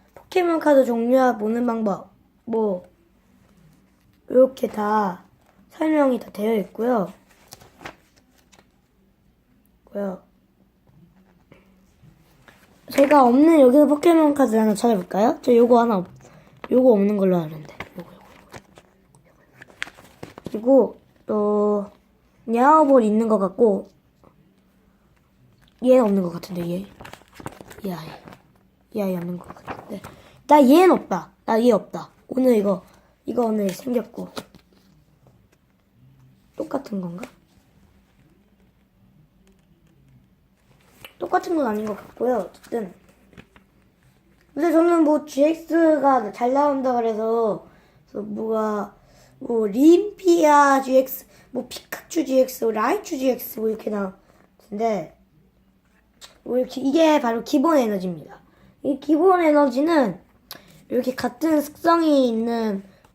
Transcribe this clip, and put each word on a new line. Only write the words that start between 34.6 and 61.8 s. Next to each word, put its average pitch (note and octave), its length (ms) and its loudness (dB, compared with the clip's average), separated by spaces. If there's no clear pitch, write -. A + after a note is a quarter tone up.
똑같은 C4+ 440 -10
건가? F3+ 280 -14
똑같은 F4+ 380 -6
건 C#4 100 -2
아닌 G#3+ 180 -4
것 G#3 120 -8
같고요. A#3+ 400 -6
어쨌든. G3 560 -10
근데 D#4 180 -2
저는 E4 320 2
뭐 D4 200 0
지엑스가 C#4+ 1080 0
잘 B3 200 -4
나온다 C4+ 420 0
그래서, A3+ 720 -2
그래서 G#3 200 -12
뭐가, G#3+ 680 -6
뭐 A3+ 280 -4
림피아 D4+ 1160 4
지엑스, C4 440 -2
뭐 - 180 -10
피카츄 - 560 -10
지엑스, C4 400 -2
뭐 A3+ 80 -2
라이츄 C4+ 460 -4
지엑스, B3+ 420 -4
뭐 A3 80 -4
이렇게 G#3+ 220 -8
나오는데, G3+ 1300 -8
뭐 A#3+ 160 -6
이렇게, B3+ 220 -6
이게 D4+ 400 4
바로 A#3 240 -4
기본 D4+ 320 2
에너지입니다. F#3+ 640 -4
이 C#4 180 -4
기본 F4 420 2
에너지는 C#4+ 800 2
이렇게 B3 260 -4
같은 D4+ 460 -2
특성이 D4 680 0